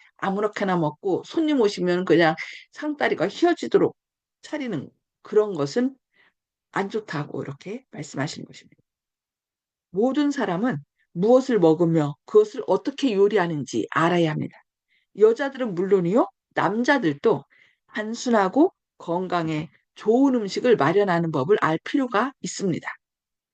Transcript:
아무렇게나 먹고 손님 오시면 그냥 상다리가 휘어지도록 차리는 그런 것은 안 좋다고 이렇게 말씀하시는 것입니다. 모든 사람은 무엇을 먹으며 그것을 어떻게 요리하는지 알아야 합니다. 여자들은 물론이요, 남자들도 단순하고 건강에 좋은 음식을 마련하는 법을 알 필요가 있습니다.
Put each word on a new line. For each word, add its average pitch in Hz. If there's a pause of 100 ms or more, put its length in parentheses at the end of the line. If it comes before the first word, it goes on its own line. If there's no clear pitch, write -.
(180)
아무렇게나 196
먹고 160
손님 302
오시면 180
그냥 165 (360)
상다리가 294
휘어지도록 339 (460)
차리는 247 (340)
그런 208
것은 240 (760)
안 196
좋다고 151
이렇게 185
말씀하시는 -
것입니다. - (1080)
모든 262
사람은 208 (360)
무엇을 240
먹으며 160 (100)
그것을 214
어떻게 233
요리하는지 190
알아야 165
합니다. 147 (600)
여자들은 233
물론이요, 190 (280)
남자들도 196 (440)
단순하고 226 (240)
건강에 170 (260)
좋은 254
음식을 214
마련하는 170
법을 156
알 160
필요가 254 (100)
있습니다. - (680)